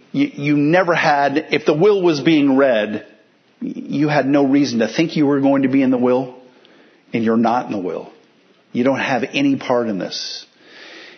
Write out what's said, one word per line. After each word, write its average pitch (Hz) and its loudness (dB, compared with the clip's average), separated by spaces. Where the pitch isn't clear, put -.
you, 139 0
you 147 -2
never 170 2
had, 143 0
if 147 -2
the 165 2
will 196 2
was 165 2
being 143 2
read, 110 0
you - -4
had 147 0
no 143 2
reason 131 2
to 110 0
think 165 -2
you 151 2
were 139 2
going 139 2
to 131 0
be 135 2
in 131 2
the 131 2
will, 127 0
and 113 -2
you're 113 2
not 117 0
in 127 -10
the 104 -6
will. 87 -8
You 120 -2
don't 131 0
have 123 -2
any 139 0
part 120 -2
in 95 -4
this. - -10